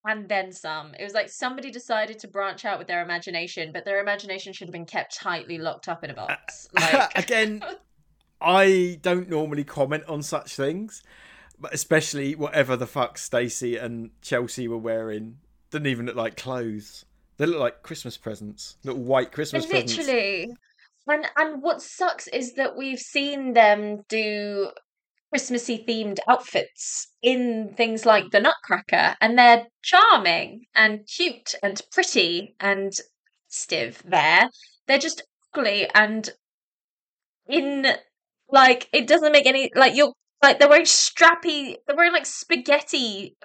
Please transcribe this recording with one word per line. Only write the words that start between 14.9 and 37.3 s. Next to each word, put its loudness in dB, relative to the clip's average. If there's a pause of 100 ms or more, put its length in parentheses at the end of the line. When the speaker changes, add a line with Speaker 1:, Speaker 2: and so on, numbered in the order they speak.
Speaker 2:
didn't -6
even -4
look -8
like -4
clothes. -10 (320)
They -2
look -2
like -2
Christmas -14
presents, -14
little -8
white 0
Christmas -6
presents. -4
Speaker 1:
Literally. -4 (520)
And, -2 (100)
and -2
what -2
sucks -6
is -8
that -4
we've -10
seen -6
them 4
do -4 (600)
Christmassy -4
themed -4 (100)
outfits -4 (120)
in -2
things 0
like 4
the 4
Nutcracker, 0
and 2
they're 8 (160)
charming 4 (100)
and 4
cute -6
and -4 (100)
pretty 0
and -2 (580)
festive -6
there. 4 (380)
They're 4
just -4 (300)
ugly -2
and 2 (1160)